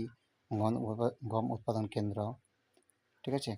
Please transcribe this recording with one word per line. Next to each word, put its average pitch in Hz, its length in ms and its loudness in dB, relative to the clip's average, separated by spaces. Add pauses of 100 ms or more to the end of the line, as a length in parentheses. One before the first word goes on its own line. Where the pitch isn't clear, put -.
(520)
গম 110 260 4
উৎপা-, 117 380 0 (160)
গম 113 200 2
উৎপাদন 110 360 0
কেন্দ্র, 104 320 0 (1040)
ঠিক 127 100 0
আছে? 135 240 0